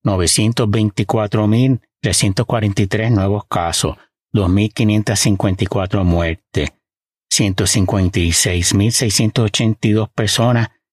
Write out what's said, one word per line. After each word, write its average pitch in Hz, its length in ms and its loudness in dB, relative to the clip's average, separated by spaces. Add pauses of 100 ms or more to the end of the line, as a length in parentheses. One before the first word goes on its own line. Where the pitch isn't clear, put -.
novecientos 107 640 0
veinticuatro 107 800 0
mil 120 340 2 (200)
trescientos 101 440 0
cuarenta 107 360 0
y 98 60 0
tres 110 240 0
nuevos 101 340 0
casos, - 520 -2 (340)
dos 98 180 2
mil 101 240 2
quinientas 107 460 0
cincuenta 98 440 0
y 92 40 -2
cuatro 98 360 -2
muertes, 82 680 -2 (580)
ciento 101 380 0
cincuenta 92 520 0
y 85 120 0
seis 87 420 0
mil 101 180 2
seiscientos 113 540 0
ochenta 110 420 -2
y 107 40 2
dos 107 180 0
personas 117 600 0 (240)